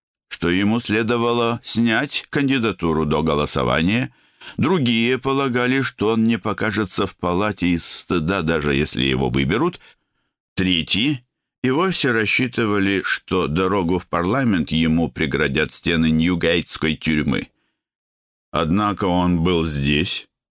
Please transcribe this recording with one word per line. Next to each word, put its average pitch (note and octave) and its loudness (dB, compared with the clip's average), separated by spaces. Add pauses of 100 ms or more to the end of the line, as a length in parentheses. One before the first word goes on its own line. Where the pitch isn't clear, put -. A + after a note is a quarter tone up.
(300)
что - -4
ему G2+ 2
следовало A#2 0
снять A#2 0
кандидатуру A2 0
до D2+ 0
голосования. D2+ 0 (440)
Другие B2 2
полагали, C3+ 0
что A2+ -2
он A2+ 2
не A#2 2
покажется G#2 -2
в - -10
палате F2+ -2
из E2+ 0
стыда, F2+ -2
даже D#2 0
если C#2 0
его C2 0
выберут. E2 0 (760)
Третьи F#2+ 0 (360)
и B2+ 0
вовсе E3 0
рассчитывали, G#2 2
что - -2
дорогу F2+ 0
в - -8
парламент F#2+ 0
ему D#2+ 2
преградят D2 -2
стены E2 0
Ньюгейтской E2 0
тюрьмы. C#2+ -2 (1000)
Однако F#2+ 0
он F2+ 2
был E2+ 2
здесь D2 -2 (220)